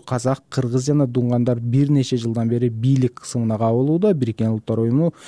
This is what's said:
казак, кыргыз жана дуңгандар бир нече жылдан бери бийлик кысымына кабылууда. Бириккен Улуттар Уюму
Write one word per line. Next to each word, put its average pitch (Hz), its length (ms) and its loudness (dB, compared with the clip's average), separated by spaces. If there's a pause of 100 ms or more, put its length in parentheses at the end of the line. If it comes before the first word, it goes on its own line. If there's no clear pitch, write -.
казак, 127 380 -2 (100)
кыргыз 127 380 -2
жана 143 160 2
дуңгандар 120 500 0
бир 123 320 0
нече 131 320 2
жылдан 113 300 -2
бери 120 180 0
бийлик 127 540 0
кысымына 113 340 -2
кабылууда. 143 560 2
Бириккен 113 380 -2
Улуттар 110 320 -2
Уюму 143 320 0 (120)